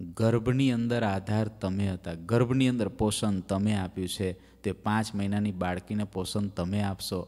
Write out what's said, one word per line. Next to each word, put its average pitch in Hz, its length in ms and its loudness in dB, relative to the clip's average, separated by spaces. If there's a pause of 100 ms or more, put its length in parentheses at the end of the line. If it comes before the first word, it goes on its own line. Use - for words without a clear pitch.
(180)
ગર્ભની 120 540 4
અંદર 117 320 0
આધાર 104 440 0
તમે 98 420 0
હતા, 90 240 -6
ગર્ભની 117 540 2
અંદર 120 200 2
પોષણ 104 520 0
તમે 98 360 0
આપ્યું 92 320 -4
છે, 92 260 -2
તે - 380 -8
પાંચ 107 440 0
મહિનાની 101 360 0
બાળકીને 92 520 -2
પોષણ 98 440 -4
તમે 98 340 -2
આપશો, 95 460 -4